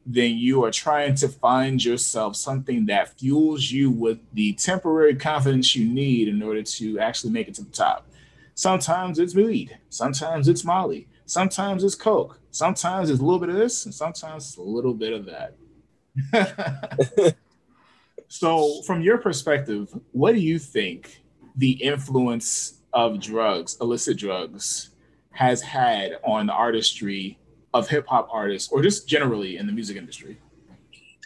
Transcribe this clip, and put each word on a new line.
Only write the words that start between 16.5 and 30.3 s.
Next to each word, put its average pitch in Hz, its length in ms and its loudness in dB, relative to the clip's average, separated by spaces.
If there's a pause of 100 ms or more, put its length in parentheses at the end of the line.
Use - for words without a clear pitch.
<laughs> - 60 -20 (800)
So 160 520 2
from 170 200 -2
your 214 180 4
perspective, 139 720 -2 (180)
what 160 220 4
do 226 80 2
you 165 180 2
think 101 640 -6 (340)
the 131 160 4
influence 127 1080 -2 (100)
of 117 300 2
drugs, 107 580 -2
illicit 117 380 -2
drugs, 92 720 -8 (420)
has 123 300 2
had 117 640 0
on 107 220 0
the 98 60 -2
artistry 104 840 -2 (340)
of 117 140 2
hip 147 200 0
hop - 240 0
artists, 101 380 -4
or 139 120 0
just 202 260 2
generally 113 480 0
in 98 100 -6
the 104 60 -2
music 104 240 -6
industry? - 460 -16 (840)